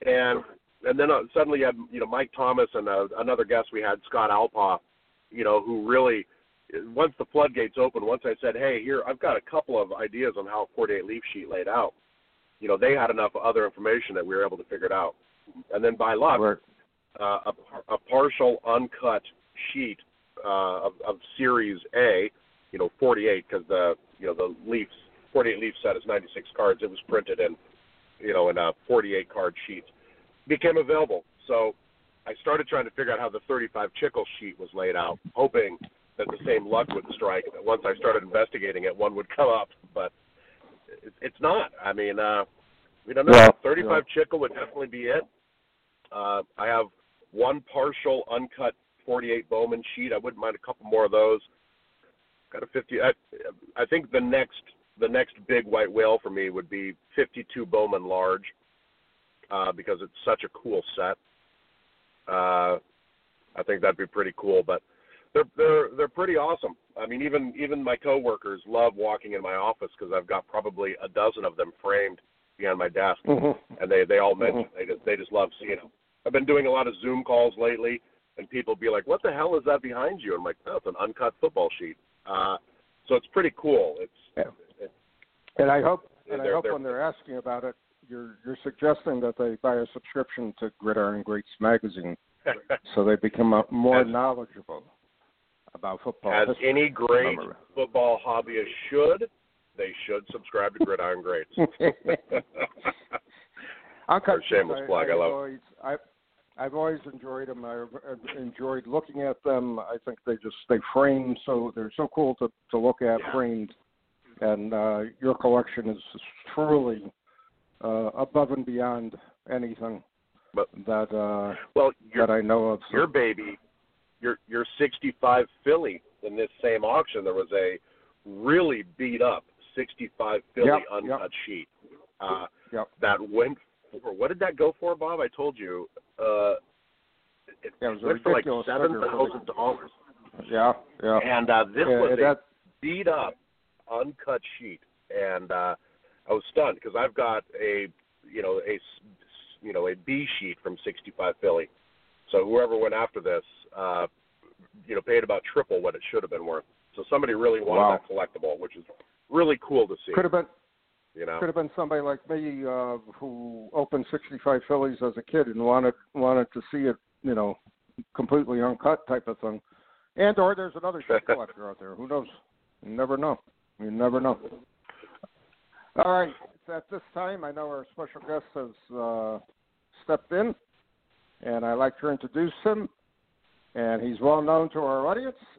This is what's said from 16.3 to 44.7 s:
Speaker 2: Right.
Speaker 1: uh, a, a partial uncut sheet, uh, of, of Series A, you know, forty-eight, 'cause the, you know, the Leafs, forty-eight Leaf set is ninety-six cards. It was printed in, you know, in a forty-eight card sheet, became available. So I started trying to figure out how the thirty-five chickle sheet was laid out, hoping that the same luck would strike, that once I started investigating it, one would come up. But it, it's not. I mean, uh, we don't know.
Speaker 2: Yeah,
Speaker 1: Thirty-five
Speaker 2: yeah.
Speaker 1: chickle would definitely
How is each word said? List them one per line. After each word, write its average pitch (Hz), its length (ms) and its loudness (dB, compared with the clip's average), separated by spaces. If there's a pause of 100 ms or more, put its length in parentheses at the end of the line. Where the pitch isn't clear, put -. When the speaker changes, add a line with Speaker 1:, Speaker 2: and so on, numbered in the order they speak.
Speaker 2:
Right. 104 160 2 (640)
Speaker 1:
uh, 101 300 -2 (380)
a, - 60 -4
a - 40 -2
partial 131 680 2
uncut 117 580 0 (500)
sheet, 120 260 -6 (460)
uh, 95 420 0
of, 98 60 -2 (140)
of 104 100 -4 (200)
Series 117 420 2 (160)
A, 107 360 4 (400)
you 95 80 -12
know, 90 200 0
forty-eight, 107 520 2
'cause 92 180 -4
the, 87 260 2 (240)
you 92 80 -8
know, 87 80 -2
the 87 200 -4 (120)
Leafs, 110 280 -4 (360)
forty-eight 117 280 2
Leaf 110 240 -6
set 101 120 2
is 92 120 -8
ninety-six 98 500 -4
cards. 104 260 4
It 104 60 -4
was 92 180 -10
printed 98 320 -2
in, 85 160 0 (640)
you 104 140 -4
know, 90 160 4
in 87 80 0
a 85 160 0 (160)
forty-eight 101 400 2
card 90 260 -4 (120)
sheet, 92 180 -14 (640)
became 160 300 2
available. 143 440 0 (240)
So 113 280 0 (520)
I 110 140 -10
started 151 260 0
trying 131 200 -2
to 113 60 -12
figure 123 200 -4
out 110 80 -2
how 117 80 -4
the 104 120 -6
thirty-five 113 500 -4 (100)
chickle 123 240 -2 (160)
sheet 101 180 -14
was 90 140 -14
laid 92 240 -2
out, 87 220 -4 (160)
hoping 117 420 0 (420)
that 104 100 -4
the - 180 -8
same 104 200 0
luck 110 240 0
would - 240 -8
strike, 95 300 -2 (100)
that 101 100 -14
once 110 220 2
I 98 100 0
started 110 260 2
investigating 98 640 -2
it, 92 100 0
one 104 200 0
would 101 200 -8
come 143 140 4
up. 113 200 2 (260)
But 92 180 -4 (920)
it, 110 100 -20 (100)
it's - 180 -10
not. 170 320 0 (100)
I 98 120 -4
mean, 101 240 -2
uh, 104 260 0 (640)
we 127 80 -10
don't 135 120 4
know. 170 100 12
Speaker 2:
Yeah, 113 120 12 (140)
Speaker 1:
Thirty-five 156 460 2
Speaker 2:
yeah. 156 140 2
Speaker 1:
chickle 160 180 0
would 127 140 -4
definitely 135 340 -8